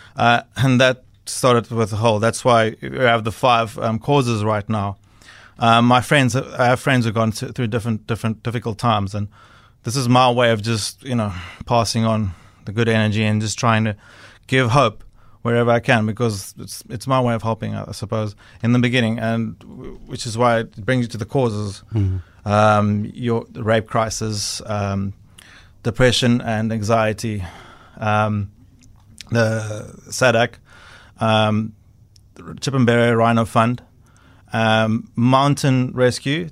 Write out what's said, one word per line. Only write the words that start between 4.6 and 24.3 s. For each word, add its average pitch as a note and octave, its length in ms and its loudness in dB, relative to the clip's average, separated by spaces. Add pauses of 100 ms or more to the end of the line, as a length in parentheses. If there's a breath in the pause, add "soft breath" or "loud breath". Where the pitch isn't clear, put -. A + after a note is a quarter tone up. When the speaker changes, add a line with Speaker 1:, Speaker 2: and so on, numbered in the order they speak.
Speaker 1:
now. G2+ 280 -4 (640 loud breath)
Uh, A#2 200 4
my B2 200 4
friends, B2+ 340 2
I C3 320 -2
have - 140 2
friends B2+ 240 0
who've A2 100 -2
gone A2 180 2
to, A#2+ 200 -10
through A#2+ 160 -4
different, A2 400 -4
different A2 340 -4
difficult A2 360 -6
times, G#2 360 0
and G2+ 140 -6 (560 soft breath)
this A#2 100 -6
is C3 140 -2
my B2+ 200 6
way A#2+ 220 4
of A2 100 0
just, A2 440 -4
you B2+ 100 -6
know, G#2 180 -2 (340 loud breath)
passing A#2 380 0
on A2 280 0 (320 loud breath)
the G2+ 80 -12
good A#2 160 0
energy A2 360 2
and G#2+ 160 0
just A2 200 -6
trying A2 240 2
to G#2 100 -2 (540 loud breath)
give C3 220 2
hope B2 340 2 (380 soft breath)
wherever A#2+ 280 2
I A#2 80 4
can, A#2+ 280 2
because G#2+ 520 -4
it's, - 300 -14
it's B2+ 180 -12
my C3 140 0
way A#2+ 140 0
of A2 80 -4
helping, G#2+ 340 -6
I G#2 160 -12
suppose, G#2+ 420 -6 (280 soft breath)
in A#2 100 2
the B2 80 4
beginning, A#2 400 0
and A2+ 400 -4
w-, - 460 -18
which C3 200 -12
is A2 100 -8
why A#2+ 240 2
it A2+ 240 -10
brings B2+ 180 0
you A2+ 80 -4
to G#2+ 80 -10
the G#2 80 -8
causes. G#2 580 -4 (100)
Speaker 2:
Mm-hmm. F#2+ 220 0 (340 loud breath)
Speaker 1:
Um, G#2 640 2
your A#2 400 -4
rape A2 360 -2
crisis, A2 760 -4